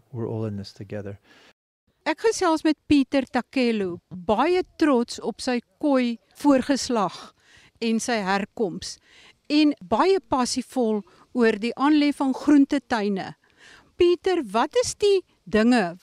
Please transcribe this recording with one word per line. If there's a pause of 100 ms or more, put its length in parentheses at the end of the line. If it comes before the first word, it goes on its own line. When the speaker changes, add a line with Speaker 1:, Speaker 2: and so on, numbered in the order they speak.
(120)
Speaker 1:
we're
all
in
this
together." (840)
Speaker 2:
Ek
gesels
met (100)
Pieter
Takelo,
baie (140)
trots
op
sy (180)
Khoi (160)
voorgeslag (460)
en
sy
herkoms (480)
en (100)
baie
passievol (300)
oor
die
aanlê
van
groentetuine. (640)
Pieter,
wat
is
die (220)
dinge